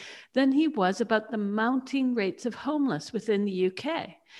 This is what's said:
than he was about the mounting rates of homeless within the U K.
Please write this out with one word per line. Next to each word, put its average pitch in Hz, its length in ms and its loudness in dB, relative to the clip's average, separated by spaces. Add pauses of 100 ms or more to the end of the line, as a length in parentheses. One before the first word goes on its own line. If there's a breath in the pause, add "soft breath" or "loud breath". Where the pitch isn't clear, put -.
(340 loud breath)
than 269 160 4
he 302 160 4
was 196 340 2
about 220 300 0
the 226 80 -4
mounting 247 760 0
rates 190 300 -2
of 226 100 -2
homeless 269 580 -2
within 208 320 0
the 202 80 -2
U 185 180 2
K. 277 480 -8 (200 loud breath)